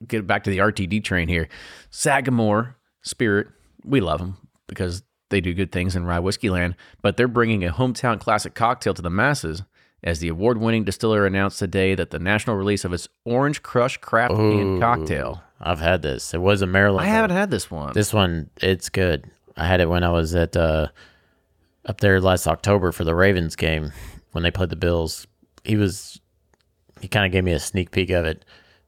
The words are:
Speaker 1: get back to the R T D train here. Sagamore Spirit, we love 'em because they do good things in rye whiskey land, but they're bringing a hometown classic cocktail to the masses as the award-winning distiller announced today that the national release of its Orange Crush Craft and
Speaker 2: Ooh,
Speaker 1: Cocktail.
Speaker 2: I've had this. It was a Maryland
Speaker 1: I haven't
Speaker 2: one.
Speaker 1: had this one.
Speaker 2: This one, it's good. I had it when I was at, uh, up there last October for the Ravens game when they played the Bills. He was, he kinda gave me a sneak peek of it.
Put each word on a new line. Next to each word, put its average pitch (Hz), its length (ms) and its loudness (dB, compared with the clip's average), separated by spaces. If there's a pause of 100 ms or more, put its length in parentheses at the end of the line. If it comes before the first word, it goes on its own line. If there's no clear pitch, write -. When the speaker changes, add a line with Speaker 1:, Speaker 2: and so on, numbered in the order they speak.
Speaker 1:
get 107 180 -4
back 101 180 0
to 101 60 -2
the 92 100 0
R 104 100 4
T 98 160 -2
D 104 140 0
train 87 280 0
here. 85 200 0 (420)
Sagamore 123 880 0 (260)
Spirit, 104 460 0 (360)
we 135 160 2
love 82 200 0
'em 92 160 -8 (320)
because 90 340 -6 (280)
they 98 100 2
do 87 140 -2
good 92 180 -4
things 92 240 -2
in 87 80 -4
rye 87 140 -2
whiskey 95 320 -2
land, 87 260 0 (260)
but 104 140 0
they're 123 120 2
bringing 113 360 0
a 87 60 -2
hometown 123 500 -2
classic - 340 -2
cocktail 117 400 -2
to 87 80 -12
the 87 80 -4
masses 98 520 -2 (400)
as 82 160 -2
the 82 100 -4
award-winning 110 540 0
distiller 101 440 0
announced 98 320 0
today 95 360 0
that 90 160 -4
the 82 80 -8
national 104 380 -2
release 98 280 0
of 90 80 -6
its 87 140 -6 (180)
Orange 135 380 -2
Crush 127 360 0
Craft 117 340 2
and 101 460 2
Speaker 2:
Ooh, - 20 -2
Speaker 1:
Cocktail. 80 640 -2 (180)
Speaker 2:
I've 87 180 -2
had 85 240 2
this. 67 320 -6
It 85 60 -2
was 98 220 2
a 95 40 0
Maryland 98 400 4
Speaker 1:
I 202 40 0
haven't 220 200 2
Speaker 2:
one. 180 80 0
Speaker 1:
had 202 120 0
this - 200 -4
one. 73 220 -8
Speaker 2:
This 104 220 0
one, 85 420 2
it's 95 320 0
good. 87 420 0 (280)
I 82 80 -2
had 90 140 4
it 82 100 2
when 87 120 2
I 87 60 2
was 85 260 0
at, 85 220 2
uh, 78 320 2 (960)
up - 160 -8
there 98 200 6
last 92 280 2
October 90 440 2
for - 120 -4
the 80 100 0
Ravens 90 420 2
game 78 360 -2 (400)
when 85 100 -4
they 85 80 0
played 90 200 -2
the 80 60 -8
Bills. 85 500 -2 (380)
He 107 120 0
was, 98 420 -2 (800)
he - 60 -12
kinda 98 220 2
gave 92 160 2
me 90 80 2
a 80 80 0
sneak 92 320 -4
peek 92 180 0
of 87 140 2
it. 80 200 -4 (440)